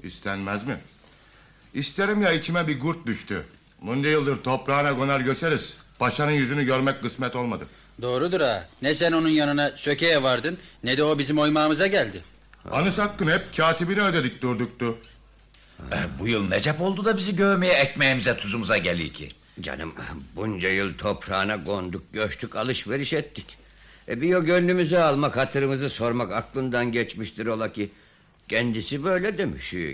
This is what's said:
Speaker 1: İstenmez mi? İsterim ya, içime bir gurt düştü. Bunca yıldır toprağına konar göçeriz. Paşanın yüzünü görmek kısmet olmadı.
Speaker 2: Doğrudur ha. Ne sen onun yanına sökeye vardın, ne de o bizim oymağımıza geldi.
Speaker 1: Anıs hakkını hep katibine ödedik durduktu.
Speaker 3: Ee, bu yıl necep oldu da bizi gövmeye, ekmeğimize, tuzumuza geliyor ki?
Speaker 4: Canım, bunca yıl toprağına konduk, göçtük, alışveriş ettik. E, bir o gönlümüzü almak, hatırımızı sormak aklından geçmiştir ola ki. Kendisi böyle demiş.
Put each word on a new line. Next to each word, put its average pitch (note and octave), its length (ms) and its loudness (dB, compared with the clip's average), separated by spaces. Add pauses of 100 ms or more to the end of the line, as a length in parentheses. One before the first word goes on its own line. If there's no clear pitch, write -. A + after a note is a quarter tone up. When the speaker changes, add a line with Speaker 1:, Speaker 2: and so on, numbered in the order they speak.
Speaker 1:
İstenmez G2 640 -6
mi? B2 80 -4 (1000)
İsterim G3 480 0
ya, F#3 100 4
içime E3 360 0
bir C#3+ 120 -2
gurt D#3+ 280 -4
düştü. G2+ 360 -6 (380)
Bunca C3+ 280 -2
yıldır C#3+ 340 2
toprağına C#3 540 0
konar C3+ 220 0
göçeriz. C3+ 580 -2 (220)
Paşanın C#3+ 320 0
yüzünü C#3+ 340 2
görmek C3 360 0
kısmet B2 340 -4
olmadı. A#2+ 320 -4 (340)
Speaker 2:
Doğrudur D3 400 0
ha. G#2 240 2 (160)
Ne D3 140 2
sen E3 160 2
onun D#3+ 180 4
yanına D3 460 4
sökeye D3 480 2
vardın, C3 340 2 (260)
ne C3 140 0
de D3+ 60 4
o D3+ 160 2
bizim D3 200 2
oymağımıza D3+ 480 4
geldi. A2+ 340 0 (500)
Speaker 1:
Anıs F3+ 280 0
hakkını G3+ 340 0
hep - 240 -2
katibine E3 440 2
ödedik E3 400 0
durduktu. A#2+ 560 -2 (960)
Speaker 3:
Ee, F2 40 -2 (240)
bu G2+ 80 -2
yıl G#2+ 220 2
necep D3 320 2
oldu F#3+ 240 0
da A3 120 2
bizi F#3+ 180 -2
gövmeye, F#3 380 4
ekmeğimize, C3+ 640 2
tuzumuza G#2+ 400 0
geliyor F2 360 0
ki? C#2+ 160 -14 (320)
Speaker 4:
Canım, D#2 320 -8 (420)
bunca F#2+ 340 -2
yıl F#2+ 280 -2
toprağına G2 680 -2
konduk, F#2 500 -6
göçtük, G#2+ 420 -4
alışveriş B2+ 580 -4
ettik. - 440 -6 (520)
E, A#2+ 120 -4
bir F3 140 2
o F3+ 80 2
gönlümüzü F3 540 4
almak, C#3+ 400 4
hatırımızı C3+ 520 0
sormak A#2 420 -2
aklından A#2+ 600 -2
geçmiştir A2 560 -4
ola A2 260 -2
ki. G2+ 180 -6 (580)
Kendisi A#2 540 -2
böyle F#3 340 0
demiş. F2+ 360 -6 (200)